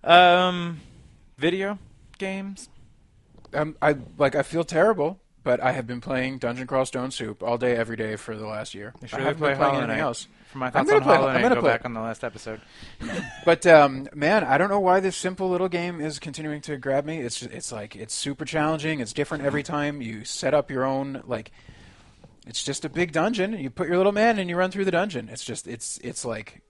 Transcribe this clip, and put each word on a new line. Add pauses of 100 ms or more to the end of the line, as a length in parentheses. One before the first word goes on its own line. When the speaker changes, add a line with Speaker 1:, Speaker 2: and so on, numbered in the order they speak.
Speaker 1:
Um, (580)
video (400)
games? (840)
Speaker 2:
Um,
I, (220)
like,
I
feel
terrible, (240)
but
I
have
been
playing
Dungeon
Crawl
Stone
Soup
all
day,
every
day
for
the
last
year.
Speaker 1:
You
Speaker 2:
I
Speaker 1:
sure
Speaker 2:
haven't
Speaker 1:
play
Speaker 2:
been
playing
Speaker 1:
Hollow
Speaker 2:
anything
Speaker 1:
Knight?
Speaker 2:
else. (240)
Speaker 1:
For
my
Speaker 2:
I'm
Speaker 1:
thoughts
Speaker 2:
gonna
Speaker 1:
on
Speaker 2:
play,
Speaker 1:
Hollow
Speaker 2:
I'm
Speaker 1:
Knight,
Speaker 2:
gonna
Speaker 1:
go
Speaker 2:
play.
Speaker 1:
back
on
the
last
episode. (400)
Speaker 2:
<laughs>
But,
um,
man,
I
don't
know
why
this
simple
little
game
is
continuing
to
grab
me.
It's,
it's
like,
it's
super
challenging.
It's
different
every
time.
You
set
up
your
own,
like, (960)
it's
just
a
big
dungeon.
You
put
your
little
man
and
you
run
through
the
dungeon.
It's
just,
it's,
it's
like